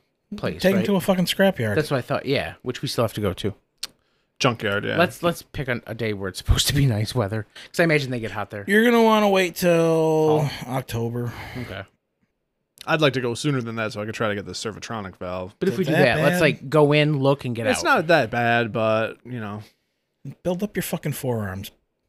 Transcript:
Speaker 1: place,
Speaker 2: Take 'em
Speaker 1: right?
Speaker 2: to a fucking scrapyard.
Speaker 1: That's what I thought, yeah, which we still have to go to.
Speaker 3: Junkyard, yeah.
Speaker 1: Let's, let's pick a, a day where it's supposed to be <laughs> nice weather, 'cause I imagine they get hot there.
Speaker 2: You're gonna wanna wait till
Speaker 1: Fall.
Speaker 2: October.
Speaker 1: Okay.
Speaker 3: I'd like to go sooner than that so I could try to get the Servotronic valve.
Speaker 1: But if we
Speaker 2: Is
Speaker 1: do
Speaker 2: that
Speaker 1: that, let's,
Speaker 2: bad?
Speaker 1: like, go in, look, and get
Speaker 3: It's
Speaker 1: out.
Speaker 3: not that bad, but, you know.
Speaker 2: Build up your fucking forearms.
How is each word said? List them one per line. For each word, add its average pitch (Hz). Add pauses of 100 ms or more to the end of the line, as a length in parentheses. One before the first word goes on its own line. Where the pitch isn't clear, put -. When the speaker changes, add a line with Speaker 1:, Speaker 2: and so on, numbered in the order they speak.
(360)
Speaker 1:
place, 90
Speaker 2:
Take 190
'em 196
Speaker 1:
right? 180
Speaker 2:
to 202
a 180
fucking 180
scrapyard. 156
Speaker 1:
That's 151
what 139
I 120
thought, -
yeah, 95
which -
we 143
still 123
have -
to 110
go 98
to. 98 (840)
Speaker 3:
Junkyard, 113
yeah. 107
Speaker 1:
Let's, 165
let's 170
pick -
a, 123
a 117
day 110
where 98
it's 92
supposed -
to 143
be 139
<laughs> -
nice 107
weather, 107 (280)
'cause -
I -
imagine 143
they 120
get 107
hot 104
there. 101
Speaker 2:
You're 214
gonna 233
wanna 214
wait 190
till 160
Speaker 1:
Fall. 127
Speaker 2:
October. 117 (240)
Speaker 1:
Okay. 101 (1040)
Speaker 3:
I'd 156
like 143
to 131
go 120
sooner 135
than 113
that 110
so 104
I 107
could 110
try 113
to 101
get 92
the 90
Servotronic 101
valve. 92
Speaker 1:
But 185
if 190
we 190
Speaker 2:
Is 147
Speaker 1:
do 160
Speaker 2:
that 160
Speaker 1:
that, 117
let's, -
Speaker 2:
bad? 175
Speaker 1:
like, 135
go 147
in, 151
look, 139
and 120
get 113
Speaker 3:
It's 92
Speaker 1:
out. -
Speaker 3:
not 254
that 143
bad, 117
but, 110
you 120
know. 107 (840)
Speaker 2:
Build 180
up 208
your 175
fucking 156
forearms. 104 (360)